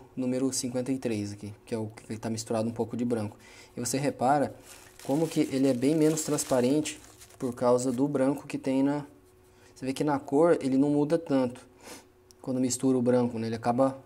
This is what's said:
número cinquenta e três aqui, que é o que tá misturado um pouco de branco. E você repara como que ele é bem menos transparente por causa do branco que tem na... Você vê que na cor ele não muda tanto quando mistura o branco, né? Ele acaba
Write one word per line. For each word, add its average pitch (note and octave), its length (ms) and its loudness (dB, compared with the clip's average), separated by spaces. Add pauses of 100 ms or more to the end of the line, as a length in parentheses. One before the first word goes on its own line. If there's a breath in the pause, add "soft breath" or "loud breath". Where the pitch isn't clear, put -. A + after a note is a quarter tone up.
(140)
número B2+ 380 -2
cinquenta B2+ 400 -4
e C3 60 -4
três G#2+ 340 -4
aqui, G#2 220 -12 (100)
que - 100 -8
é A2+ 40 -2
o A2 80 -4
que A2 320 -12
tá A#2 100 -6
misturado A2+ 400 -2
um A#2 40 -4
pouco A2+ 220 -4
de A#2+ 120 -2
branco. A2 320 -4 (360 loud breath)
E - 60 -10
você A#2+ 160 -4
repara C3+ 580 0 (500 loud breath)
como D#3 220 0
que D#3 140 0
ele C3+ 260 0
é C3+ 60 4
bem B2+ 220 2
menos D#3 300 2
transparente C#3+ 760 0 (380)
por B2 160 -4
causa B2 360 2
do B2+ 160 0
branco C#3 400 0
que C#3+ 120 -6
tem C3+ 240 0
na... C#4+ 240 0 (680 soft breath)
Você - 120 -12
vê C3 80 -4
que C#3+ 100 -2
na D3 160 0
cor D#3+ 400 4
ele C3 160 0
não C#3+ 140 4
muda D3 260 2
tanto C3 500 -2 (760 loud breath)
quando B2+ 180 -2
mistura B2+ 380 2
o B2 40 0
branco, A#2+ 360 2
né? A2+ 80 -4
Ele A2+ 100 -4
acaba B2+ 500 0